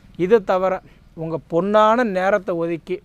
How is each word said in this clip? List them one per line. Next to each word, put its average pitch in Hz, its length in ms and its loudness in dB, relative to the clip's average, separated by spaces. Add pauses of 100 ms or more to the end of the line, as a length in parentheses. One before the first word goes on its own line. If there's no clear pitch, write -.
(260)
இது 220 120 4 (140)
தவிர 185 220 0 (500)
உங்க 160 140 -6 (140)
பொன்னான 214 540 2 (120)
நேரத்தை 190 360 0 (100)
ஒதுக்கி 170 420 -6